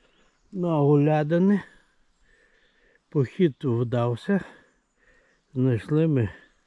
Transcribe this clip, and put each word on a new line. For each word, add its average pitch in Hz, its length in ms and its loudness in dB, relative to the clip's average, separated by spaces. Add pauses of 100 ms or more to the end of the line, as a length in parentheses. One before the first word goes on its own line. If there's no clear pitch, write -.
(520)
на 175 260 -2
оглядини. 151 840 2 (1500)
Похід 147 540 0
вдався. 120 800 -2 (1120)
Знайшли 131 540 -2
ми 127 220 0 (380)